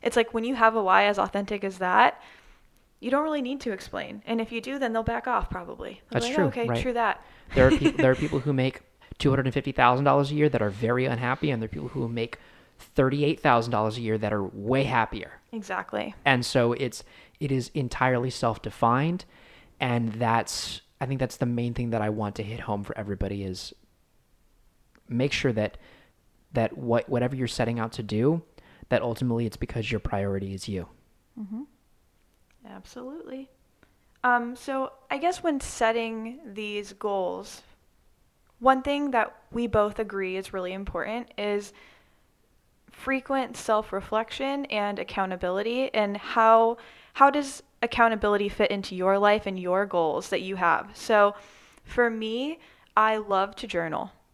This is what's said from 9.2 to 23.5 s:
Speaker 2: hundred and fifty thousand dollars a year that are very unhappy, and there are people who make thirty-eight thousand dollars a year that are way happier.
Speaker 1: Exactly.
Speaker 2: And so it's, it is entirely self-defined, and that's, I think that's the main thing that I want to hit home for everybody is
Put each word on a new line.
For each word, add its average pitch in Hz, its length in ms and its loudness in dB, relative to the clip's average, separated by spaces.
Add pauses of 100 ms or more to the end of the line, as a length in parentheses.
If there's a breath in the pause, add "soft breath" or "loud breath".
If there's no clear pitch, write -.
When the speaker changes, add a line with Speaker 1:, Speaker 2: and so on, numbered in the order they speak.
Speaker 2:
hundred 135 160 2
and 131 80 0
fifty 139 180 -2
thousand 127 340 6
dollars 139 260 4
a - 20 -4
year 147 160 4
that 120 140 0
are 104 80 2
very 113 340 0
unhappy, 127 460 -2
and 117 100 -2
there 113 60 -4
are - 20 -8
people 143 200 -8
who 123 180 -4
make 117 320 -4 (400 soft breath)
thirty-eight 143 600 2
thousand 120 320 4
dollars 110 260 2
a 123 40 -6
year 110 160 0
that 104 160 0
are 104 100 0
way 110 400 0
happier. 117 500 -2 (180)
Speaker 1:
Exactly. 196 640 -6 (100)
Speaker 2:
And 127 200 4
so 120 280 2
it's, 123 300 -6 (360 loud breath)
it 143 120 -4
is 127 220 -2
entirely 127 560 0
self-defined, 123 960 0 (540 soft breath)
and 120 340 0
that's, 113 680 -2 (180)
I 143 60 -2
think 131 140 -2
that's 127 180 -4
the 135 80 0
main 120 280 -2
thing 120 180 -2
that 113 100 0
I 107 80 0
want 104 260 -2
to 110 80 -6
hit 107 160 -8
home 101 240 -4
for - 140 -8
everybody 101 460 -4
is 92 300 -8 (1300)